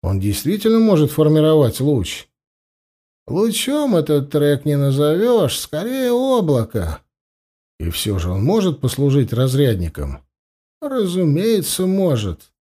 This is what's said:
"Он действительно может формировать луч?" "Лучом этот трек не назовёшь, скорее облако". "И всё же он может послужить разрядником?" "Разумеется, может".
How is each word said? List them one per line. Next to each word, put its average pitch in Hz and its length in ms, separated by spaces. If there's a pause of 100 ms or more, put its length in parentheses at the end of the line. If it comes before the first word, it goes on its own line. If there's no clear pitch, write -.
"Он 95 160
действительно 202 600
может 170 320
формировать 156 680
луч?" 131 480 (960)
"Лучом 233 720
этот 147 340
трек 147 360
не 147 100
назовёшь, 147 800
скорее 247 540
облако". 151 880 (800)
"И 87 100
всё 98 300
же 85 120
он 98 120
может 185 380
послужить 135 520
разрядником?" 107 840 (640)
"Разумеется, 185 1040
может". 143 640 (120)